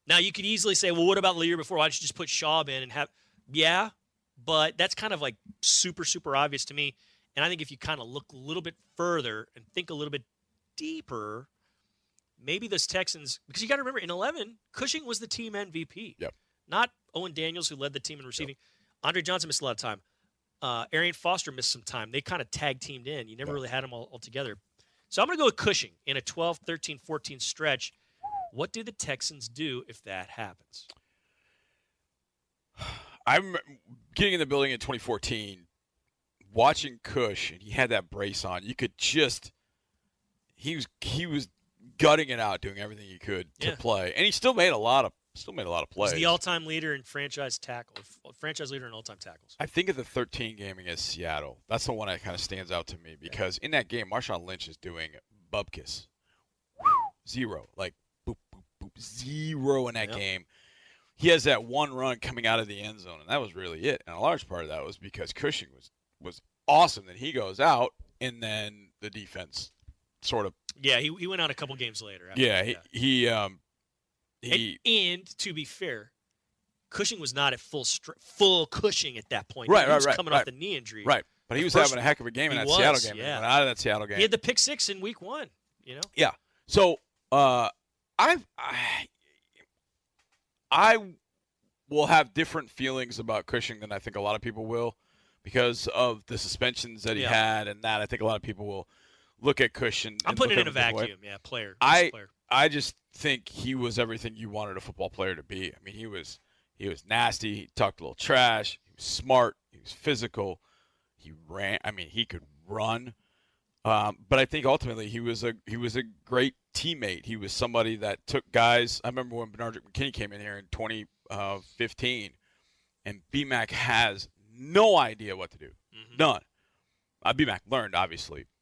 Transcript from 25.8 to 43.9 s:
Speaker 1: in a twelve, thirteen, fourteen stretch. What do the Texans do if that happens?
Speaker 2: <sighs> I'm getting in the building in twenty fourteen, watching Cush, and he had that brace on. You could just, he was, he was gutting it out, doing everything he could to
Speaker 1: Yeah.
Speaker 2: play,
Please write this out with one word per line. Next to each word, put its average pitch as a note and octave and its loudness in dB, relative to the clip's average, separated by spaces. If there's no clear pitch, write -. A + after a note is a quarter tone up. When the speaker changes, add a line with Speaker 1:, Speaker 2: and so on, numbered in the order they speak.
Speaker 1:
in C#3 -2
a C3+ -2
twelve, E3 -4
thirteen, D#3+ -10
fourteen D3 -10
stretch. - -2
What C3 -6
do A3+ -10
the A3+ -14
Texans C3+ -8
do B2+ -6
if A2 -20
that F#2+ -10
happens? - -14
Speaker 2:
<sighs> - -20
I'm F3 2
getting G3+ 2
in E3+ 0
the D3+ 2
building C#3 2
in A#2+ -4
twenty B2+ -6
fourteen, G2+ -6
watching B2 4
Cush, A2 -2
and F2+ -18
he G#2 -16
had B2 2
that G2 0
brace G2+ -6
on. F2+ -6
You A#2+ -10
could - -4
just, - 0
he D#3+ -6
was, C3 -8
he D#3 -4
was D3 -4
gutting D3+ 6
it B2 -4
out, G2+ 0
doing G2 -10
everything G#2 -12
he F#2+ -18
could F#2 -6
to D#3+ -2
Speaker 1:
Yeah. E3 -4
Speaker 2:
play, G2 0